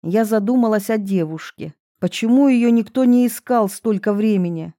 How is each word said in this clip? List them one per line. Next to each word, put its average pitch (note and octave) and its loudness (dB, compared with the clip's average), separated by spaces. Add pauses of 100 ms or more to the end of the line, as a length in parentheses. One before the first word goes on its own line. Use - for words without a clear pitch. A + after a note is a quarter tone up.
Я G#3 0
задумалась G#3+ 0
о A3 0
девушке. E3 -6 (240)
Почему B3 2
ее A#3+ 2
никто A#3 0
не B3 4
искал A#3 -2
столько G#3 -4
времени? F3+ -2